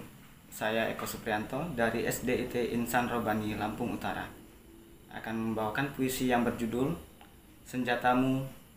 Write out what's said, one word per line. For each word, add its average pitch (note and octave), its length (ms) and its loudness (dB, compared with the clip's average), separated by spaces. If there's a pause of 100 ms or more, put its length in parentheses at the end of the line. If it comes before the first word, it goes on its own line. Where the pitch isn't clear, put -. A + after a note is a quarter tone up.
(520)
saya A2+ 400 2
Eko A2+ 160 -4
Suprianto G#2+ 480 -2 (160)
dari A#2 320 2
S - 160 0
D B2 240 2
I - 0 -
T A#2+ 320 0
Insan A#2+ 320 2
Robani, G#2+ 480 0
Lampung G#2+ 400 -2
Utara, F#2+ 320 -4 (800)
akan A2+ 320 -8
membawakan A2+ 560 0
puisi C3 320 0
yang A#2+ 160 4
berjudul A#2+ 480 2 (720)
Senjatamu, B2+ 800 2 (320)